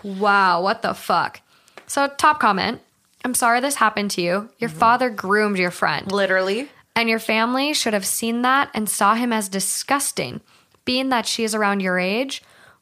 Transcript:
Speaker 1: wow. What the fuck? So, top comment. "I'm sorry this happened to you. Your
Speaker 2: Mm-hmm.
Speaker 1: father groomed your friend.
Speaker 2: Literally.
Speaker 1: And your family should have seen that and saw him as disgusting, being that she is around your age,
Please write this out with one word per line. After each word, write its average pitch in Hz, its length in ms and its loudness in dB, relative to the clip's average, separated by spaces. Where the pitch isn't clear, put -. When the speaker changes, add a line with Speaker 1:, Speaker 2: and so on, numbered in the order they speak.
Speaker 1:
wow. 196 580 2
What 190 200 0
the 196 120 -2
fuck? 170 460 -2
So, 277 200 0
top 302 240 4
comment. 202 400 0
"I'm 247 100 -4
sorry 240 280 2
this 277 140 -2
happened 208 360 0
to 180 100 -4
you. 190 280 -2
Your 233 100 -4
Speaker 2:
Mm-hmm. 156 100 -12
Speaker 1:
father 240 300 4
groomed 202 480 0
your 180 140 2
friend. 170 400 -2
Speaker 2:
Literally. 196 560 0
Speaker 1:
And 233 140 0
your 226 120 0
family 240 520 0
should 247 220 -2
have 196 120 -2
seen 233 360 -2
that 269 320 2
and 214 160 -4
saw 208 240 2
him 240 180 0
as 214 160 -2
disgusting, 190 960 -4
being 254 240 -2
that 240 180 0
she - 200 -2
is 214 100 -2
around 202 240 0
your 185 180 0
age, 214 460 -2